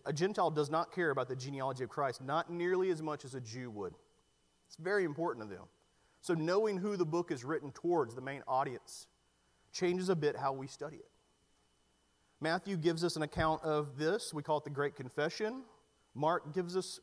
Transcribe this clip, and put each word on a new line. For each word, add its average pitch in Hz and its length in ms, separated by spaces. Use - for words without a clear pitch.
a 143 60
Gentile 175 380
does 147 200
not 160 220
care 170 180
about 131 180
the 127 80
genealogy 131 480
of 117 60
Christ, - 300
not 147 300
nearly 180 400
as 160 120
much 151 220
as 131 100
a 131 60
Jew 123 320
would. 101 220
It's - 80
very 185 280
important 147 440
to 98 60
them. 87 120
So 180 140
knowing 185 440
who 202 180
the 180 80
book 170 260
is 127 140
written 143 280
towards, 151 420
the 127 60
main 139 260
audience, 131 640
changes 180 360
a 185 80
bit 147 200
how 135 160
we 135 160
study 143 280
it. - 140
Matthew 185 360
gives 165 280
us 170 100
an 160 80
account 160 400
of 147 340
this. 165 380
We 151 80
call 151 160
it 147 60
the - 60
Great 143 260
Confession. 214 680
Mark 156 380
gives 175 240
us - 260